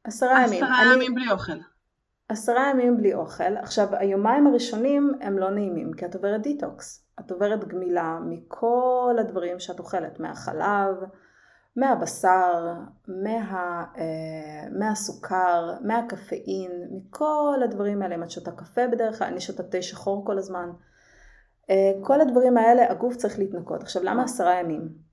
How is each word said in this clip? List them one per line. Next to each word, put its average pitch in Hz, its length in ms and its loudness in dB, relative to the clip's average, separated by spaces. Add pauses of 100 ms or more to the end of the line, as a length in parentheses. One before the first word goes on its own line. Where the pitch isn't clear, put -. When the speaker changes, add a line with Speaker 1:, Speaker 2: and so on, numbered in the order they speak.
Speaker 1:
עשרה 254 400 8
ימים. 226 200 2
Speaker 2:
עשרה 254 200 4
Speaker 1:
אני 247 100 10
Speaker 2:
ימים 254 220 4
בלי 247 160 0
אוכל. 180 260 -2 (720)
Speaker 1:
עשרה 240 400 2
ימים 247 280 4
בלי 208 160 2
אוכל. 180 440 -4
עכשיו, - 340 0
היומיים 202 560 4
הראשונים 269 640 2 (100)
הם 196 180 -4
לא 190 100 0
נעימים, 180 440 -4
כי 175 120 -10
את 175 100 -10
עוברת 202 260 -2
דיטוקס. - 640 -8 (140)
את - 120 -12
עוברת 202 360 -2
גמילה 175 580 -4
מכל 247 960 0
הדברים 180 400 -4
שאת 180 200 -12
אוכלת, 170 400 -6
מהחלב, 180 760 -2 (800)
מהבשר, 180 1000 2 (340)
מה-, 190 800 -6 (120)
אה, 160 720 -8
מהסוכר, 185 1120 -2
מהקפאין, 202 880 -6 (200)
מכל 294 720 -2
הדברים 202 380 -2
האלה. 180 140 -4
אם 170 80 -6
את 170 80 -12
שותה - 200 -12
קפה - 360 -4
בדרך 226 320 -2
כלל, 185 80 -2
אני 180 140 -8
שותה - 220 -8
תה 180 180 -4
שחור 202 440 -4
כל 202 120 -2
הזמן. 185 320 -8 (1000)
אה, 196 220 6 (100)
כל 277 200 4
הדברים 247 360 6
האלה, 233 340 6
הגוף 247 240 -2
צריך 208 240 -4
להתנקות. 190 420 -6
עכשיו, - 220 -6
למה 208 200 0
עשרה 180 360 2
ימים? 165 300 -6 (240)